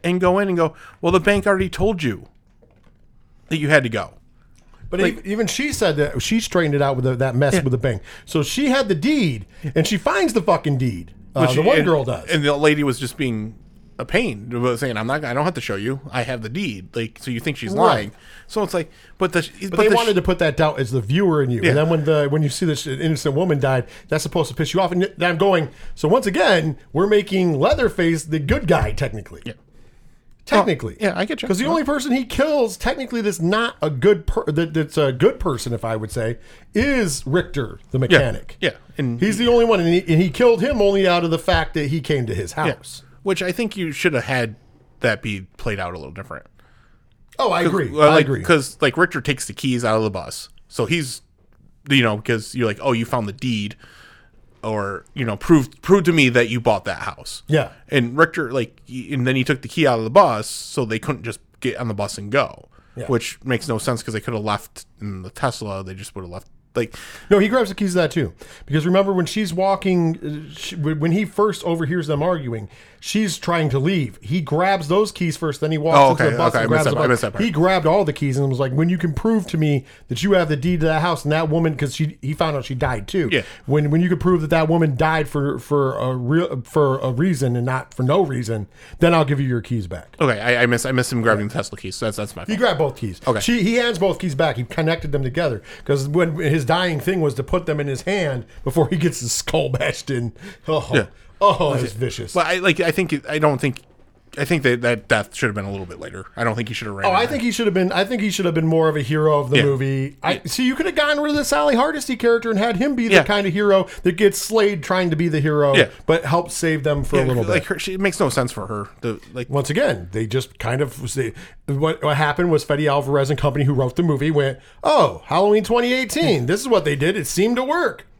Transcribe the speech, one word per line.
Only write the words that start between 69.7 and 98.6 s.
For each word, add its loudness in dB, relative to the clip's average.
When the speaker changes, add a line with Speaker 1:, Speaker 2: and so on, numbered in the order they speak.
Speaker 2:
uh, -18
she, -12
when, -2
when 0
he 0
first -2
overhears -2
them 0
arguing, -4
she's 0
trying 0
to 0
leave. 0
He -2
grabs 0
those 2
keys -2
first, -4
then 0
he 0
walks 4
Speaker 1:
Oh, 8
Speaker 2:
into 2
Speaker 1:
okay, 4
Speaker 2:
the 0
bus 4
Speaker 1:
okay, 2
Speaker 2:
and 2
Speaker 1:
I 0
Speaker 2:
grabs 4
Speaker 1:
missed 2
Speaker 2:
the -
Speaker 1:
that, 0
I 0
Speaker 2:
bus. 2
Speaker 1:
missed 2
that -2
part. 0
Speaker 2:
He 0
grabbed 2
all 4
the -2
keys -2
and 2
was 0
like, -2
"When 2
you 2
can -2
prove 0
to -4
me 2
that -6
you 2
have 4
the 0
deed 0
to 2
that 2
house," -2
and -2
that 0
woman, 0
'cause -4
she, -4
he -6
found -2
out -6
she -8
died -4
too. -2
Speaker 1:
Yeah. 2
Speaker 2:
"When, 2
when 4
you 2
can 0
prove 2
that -6
that 2
woman 2
died 0
for, -2
for 0
a -4
real, 0
for 2
a -2
reason 0
and -2
not -4
for -2
no 4
reason, -4
then 6
I'll 4
give 0
you 0
your 0
keys -4
back." -14
Speaker 1:
Okay, 2
I, 2
I 6
miss, 2
I -2
missed 0
him 0
grabbing 2
the -8
Tesla -6
keys. -10
So -4
that's, -4
that's -8
my -12
Speaker 2:
He -6
Speaker 1:
fault. -2
Speaker 2:
grabbed 2
both 0
keys. -8
Speaker 1:
Okay. 0
Speaker 2:
She, 0
he 2
hands 0
both 0
keys -4
back. 0
He -4
connected -2
them 0
together -2
'cause 0
when 0
his 0
dying 0
thing -2
was 0
to -6
put -2
them -2
in -4
his -6
hand -2